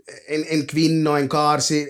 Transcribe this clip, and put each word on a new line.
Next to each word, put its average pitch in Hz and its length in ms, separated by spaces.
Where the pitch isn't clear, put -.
en, 156 200
en 156 180
kvinna 156 460
och 147 80
en 139 100
karl 147 300
ser, 147 300